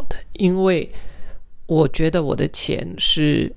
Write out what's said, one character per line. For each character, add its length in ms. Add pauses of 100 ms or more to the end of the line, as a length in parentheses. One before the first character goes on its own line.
(100)
的， 60 (160)
因 320
为 260 (760)
我 220
觉 220
得 120
我 120
的 140
钱 380 (120)
是 580